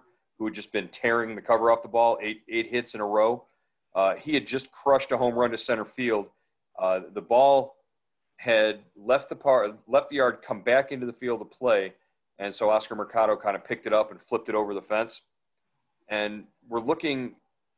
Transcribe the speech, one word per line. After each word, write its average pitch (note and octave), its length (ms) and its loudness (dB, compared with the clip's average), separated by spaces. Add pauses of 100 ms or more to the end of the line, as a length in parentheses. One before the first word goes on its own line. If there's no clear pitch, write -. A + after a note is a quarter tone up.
(360)
who A2 100 -6
had G#2+ 80 -6
just G#2 180 -16
been G2+ 160 -4
tearing A#2 480 -2
the G2 60 -12
cover A#2 280 4
off A#2 120 4
the A2+ 60 -14
ball, A#2 320 2
eight, G#2+ 280 -8
eight A2+ 180 -2
hits A#2+ 280 -4
in G#2+ 60 -8
a G#2 60 -4
row, A2 380 2 (500)
uh, F#2+ 200 2
he D3+ 200 -6
had - 140 -2
just C3 240 -6
crushed C3+ 400 0
a B2 40 2
home A#2+ 200 0
run A#2+ 160 2
to A2+ 60 -6
center A2+ 260 -4
field. A2 420 -2 (500)
Uh, F#2 240 0 (140)
the G2+ 60 -8
ball C3+ 560 4 (600)
had G#2+ 440 2 (160)
left A#2+ 320 0
the - 80 -10
par-, A2 400 2 (100)
left C3+ 220 2
the D3 80 -8
yard, B2 260 2
come G#2 200 -8
back B2+ 280 2
into B2 160 -8
the A#2+ 60 -8
field A#2+ 300 -6
of G#2+ 80 -20
play, G2+ 420 0 (460)
and G2 160 -8
so G#2+ 160 0
Oscar A2 240 0
Mercado G#2+ 420 0
kind G2+ 180 -2
of F#2+ 80 -8
picked - 240 -8
it G#2+ 60 -6
up G#2+ 180 2
and F#2 120 -20
flipped - 260 -4
it G#2+ 60 -4
over G#2 180 -2
the G2 80 -6
fence. A2 400 -4 (880)
And G#2 360 -6 (220)
we're D3 140 -6
looking C3+ 540 -4 (440)